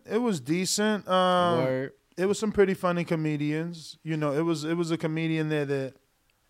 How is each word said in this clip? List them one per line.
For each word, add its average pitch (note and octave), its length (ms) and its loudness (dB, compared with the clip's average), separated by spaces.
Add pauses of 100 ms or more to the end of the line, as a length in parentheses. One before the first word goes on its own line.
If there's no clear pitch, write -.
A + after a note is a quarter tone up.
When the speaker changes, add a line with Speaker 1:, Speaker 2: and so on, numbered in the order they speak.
Speaker 1:
It G#3 140 -2
was A3 200 0
decent. F#3 680 0
Um, F3+ 560 4
Speaker 2:
Word. C3 300 -2 (240)
Speaker 1:
it F3+ 100 2
was G3+ 100 0
some G#3+ 140 -2
pretty F#3+ 240 4
funny F3 280 0
comedians. D#3 1000 -4
You D#3+ 120 -4
know, D3+ 180 0
it D3+ 80 0
was, E3 220 0
it D#3+ 140 -2
was E3+ 140 -2
a E3 60 0
comedian D#3+ 520 -2
there D3 160 0
that C3+ 280 -4 (560)